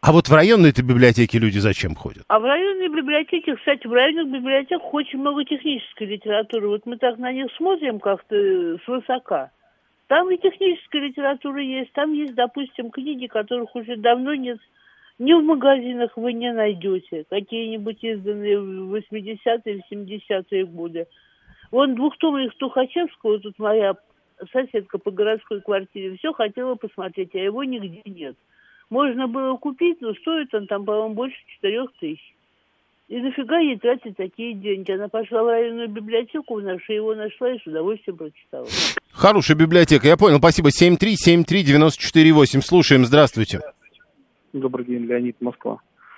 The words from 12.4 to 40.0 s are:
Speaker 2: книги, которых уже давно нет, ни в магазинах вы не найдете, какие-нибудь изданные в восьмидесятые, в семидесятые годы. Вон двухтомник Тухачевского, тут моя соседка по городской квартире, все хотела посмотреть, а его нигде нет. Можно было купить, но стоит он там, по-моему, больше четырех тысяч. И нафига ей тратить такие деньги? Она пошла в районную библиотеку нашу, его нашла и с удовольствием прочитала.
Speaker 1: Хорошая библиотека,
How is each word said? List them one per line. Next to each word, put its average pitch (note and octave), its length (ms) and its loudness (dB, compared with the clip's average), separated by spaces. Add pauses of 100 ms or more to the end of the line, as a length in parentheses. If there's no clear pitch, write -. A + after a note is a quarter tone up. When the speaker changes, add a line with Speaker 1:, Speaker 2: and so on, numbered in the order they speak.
Speaker 2:
книги, C4 340 -10
которых A3+ 480 -6
уже A#3+ 220 -10
давно B3 400 0
нет, B3 240 -8 (580)
ни C4+ 160 4
в E4+ 80 6
магазинах B3+ 760 0
вы A#3 160 -4
не A#3 200 -6
найдете, F#3 760 -4
какие-нибудь A3 760 -8
изданные G#3 560 -4
в F#3+ 300 -10
восьмидесятые, G#3+ 920 -6
в - 80 -20
семидесятые G3 760 -6
годы. E3+ 420 -12 (640)
Вон C4 240 2
двухтомник C4+ 600 -2
Тухачевского, B3+ 840 -4
тут G3+ 180 -16
моя G#3 380 0 (560)
соседка B3 480 -6
по - 100 -6
городской G#3 520 -4
квартире, F#3+ 560 -6
все D#4 160 -6
хотела B3 420 -4
посмотреть, F#3+ 580 -12
а F#3+ 60 -6
его G#3 240 -6
нигде G#3+ 420 -10
нет. E3+ 300 -16 (540)
Можно C4 380 -2
было C4 280 -4
купить, D4 460 -4
но A3 140 -6
стоит D#4+ 380 -6
он G#3 140 -6
там, G3+ 180 -6
по-моему, G#3+ 300 -4
больше B3+ 220 -8 (100)
четырех A3+ 520 -6
тысяч. D#3 220 -10 (840)
И A3 120 -10
нафига C4 400 -2
ей C#4+ 180 0
тратить A#3+ 400 -4
такие A3+ 360 -10
деньги? G3 380 -6
Она G3 160 -6
пошла A3 360 -4
в A#3 40 0
районную A#3 400 -2
библиотеку A3+ 760 -6
нашу, F#3+ 320 -8
его A3 220 -4
нашла G#3+ 360 -6
и A#3+ 80 -8
с - 80 -20
удовольствием F3 500 -6
прочитала. C#3 500 -16 (440)
Speaker 1:
Хорошая F#3+ 440 4
библиотека, D#3+ 520 6